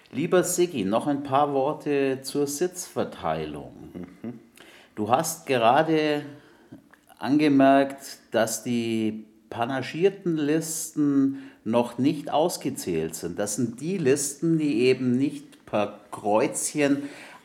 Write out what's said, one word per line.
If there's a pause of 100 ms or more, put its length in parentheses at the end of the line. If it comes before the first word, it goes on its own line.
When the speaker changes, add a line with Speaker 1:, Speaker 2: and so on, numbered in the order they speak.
(120)
Speaker 1:
Lieber
Siggi,
noch
ein
paar
Worte
zur
Sitzverteilung. (220)
Speaker 2:
Mhm. (560)
Speaker 1:
Du
hast
gerade (960)
angemerkt, (140)
dass
die (240)
panachierten
Listen (260)
noch
nicht
ausgezählt
sind.
Das
sind
die
Listen,
die
eben
nicht
per (100)
Kreuzchen (400)